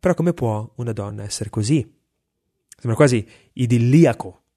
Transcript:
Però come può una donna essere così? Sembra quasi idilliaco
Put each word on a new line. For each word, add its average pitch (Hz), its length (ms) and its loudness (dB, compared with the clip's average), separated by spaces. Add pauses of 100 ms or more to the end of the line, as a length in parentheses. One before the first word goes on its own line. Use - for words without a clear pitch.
Però 180 140 0
come 170 180 -2
può 113 440 -6
una 117 160 -8
donna 104 320 -10
essere 104 260 -10
così? 117 480 -4 (800)
Sembra 117 160 -4
quasi 123 320 2 (240)
idilliaco 120 920 2 (120)